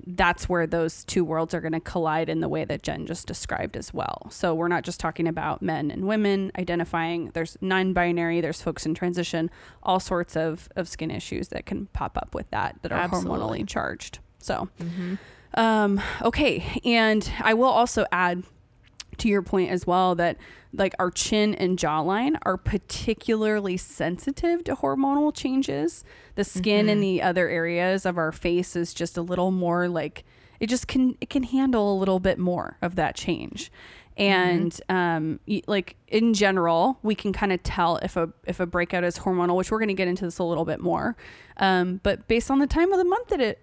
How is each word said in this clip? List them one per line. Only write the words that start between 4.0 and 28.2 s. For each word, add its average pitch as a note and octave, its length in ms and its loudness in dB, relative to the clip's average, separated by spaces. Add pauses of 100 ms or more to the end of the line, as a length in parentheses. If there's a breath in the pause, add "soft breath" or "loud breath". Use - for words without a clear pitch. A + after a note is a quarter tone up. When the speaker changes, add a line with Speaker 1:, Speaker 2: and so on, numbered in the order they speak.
Speaker 1:
So F3 240 -2
we're E3+ 140 0
not E3+ 160 0
just - 160 -8
talking E3 260 -2
about D#3+ 360 -4
men D#3 280 -2
and - 160 -6
women G3+ 500 0
identifying. E3+ 760 -2
There's E3 280 -6
non-binary, F3 840 2
there's D#3+ 200 -4
folks - 240 -4
in D#3 80 0
transition, F3 560 -2 (320 loud breath)
all F3+ 160 2
sorts F3 380 -2
of, D#3+ 400 -4
of E3 100 -4
skin - 240 -6
issues - 380 -6
that - 180 -8
can G3+ 200 -6
pop - 320 -6
up - 160 -8
with - 160 -6
that, - 320 -4
that - 100 -8
are - 80 -2
Speaker 2:
Absolutely. F3 640 -4
Speaker 1:
hormonally - 20 -6
charged. - 540 -8 (180)
So, - 300 -6 (120)
Speaker 2:
Mm-hmm. F3 340 -6 (400 loud breath)
Speaker 1:
um, G#3+ 460 4 (220 loud breath)
okay. A#3 600 2
And A3 440 4 (140)
I A3 120 4
will A#3 160 4
also A#3 420 4
add F3+ 320 2 (720)
to - 120 0
your G3+ 140 4
point F3+ 300 0
as F3+ 120 -2
well F#3 300 4
that, E3+ 220 0 (360 loud breath)
like, G3 280 0
our F3+ 100 2
chin G#3+ 460 2
and F3+ 200 2
jawline F3+ 640 0
are F#3 140 0
particularly G#3+ 1200 -2
sensitive C#4 840 -2
to C#4 140 -4
hormonal C#4 580 2
changes. C#4 720 -2 (320 loud breath)
The G3+ 80 0
skin G#3 440 4
in G#3+ 100 4
Speaker 2:
Mm-hmm. - 20 4
Speaker 1:
the F#3+ 220 2
other F3+ 260 2
areas F3 580 0
of F3+ 100 0
our D#3+ 140 0